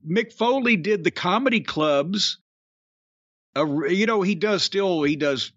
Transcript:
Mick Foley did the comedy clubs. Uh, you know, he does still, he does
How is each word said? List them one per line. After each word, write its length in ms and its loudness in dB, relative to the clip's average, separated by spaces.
Mick 280 -2
Foley 420 2
did 280 -2
the 60 4
comedy 500 0
clubs. 760 0
Uh, 300 -2
you 180 2
know, 160 2
he 140 0
does 280 0
still, 420 0
he 120 0
does 400 -2